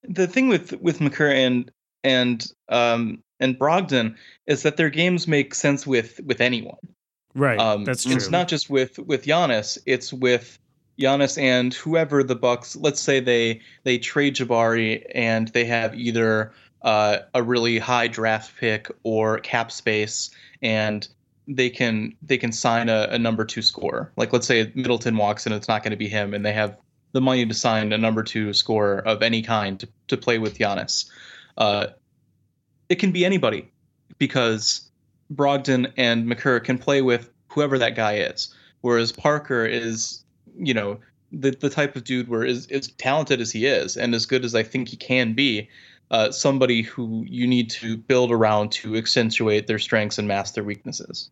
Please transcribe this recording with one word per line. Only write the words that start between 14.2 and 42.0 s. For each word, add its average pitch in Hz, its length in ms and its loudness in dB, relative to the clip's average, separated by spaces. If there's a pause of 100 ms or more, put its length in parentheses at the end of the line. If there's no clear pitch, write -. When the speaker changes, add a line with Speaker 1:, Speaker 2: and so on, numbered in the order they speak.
Speaker 1:
Jabari 113 760 0
and 113 360 0
they 120 160 2
have 113 300 -2
either, 113 560 0 (300)
uh, 107 380 2 (140)
a 127 80 2
really 117 360 2
high 117 300 0
draft 110 520 -2
pick 110 320 -2 (120)
or 110 360 0
cap 117 320 -4
space, - 600 -4 (300)
and 107 460 -2 (400)
they 127 220 0
can, 113 540 -2
they 131 140 0
can 117 140 -4
sign 117 380 0
a, 110 220 2
a 117 80 -2
number 113 260 0
two 110 160 -8
scorer. - 540 -2
Like, 117 180 0
let's 120 140 2
say 113 260 2
Middleton 120 440 0
walks 104 280 0
and 110 80 -2
it's 104 140 -6
not 110 160 0
gonna 107 120 -4
be 104 140 -6
him, 104 240 -4
and 101 120 -6
they 104 80 -2
have 107 220 -2 (380)
the 131 80 2
money 127 240 2
to 113 80 -2
sign 110 380 0
a 107 60 0
number 110 260 2
two 107 300 -4
scorer 101 460 2
of 107 220 0
any 113 200 2
kind 104 380 -2
to, - 80 -14 (200)
to 131 100 0
play 117 200 0
with 107 200 -4
Giannis. - 520 -2 (480)
Uh, 104 300 2 (1040)
it 180 60 4
can 190 160 2
be 175 140 2
anybody 135 440 0 (480)
because 117 720 0 (440)
Brogdon 135 640 2
and 117 280 2
Makur 120 380 0
can 127 140 0
play 139 240 2
with 120 280 0 (200)
whoever 143 300 0
that 117 160 0
guy 104 220 0
is. - 380 -4 (240)
Whereas 117 320 2
Parker 143 540 0
is, 113 580 -6 (340)
you 147 160 -2
know, 107 260 -2 (340)
the, 135 180 0
the 139 180 -2
type 143 280 -2
of 120 80 -12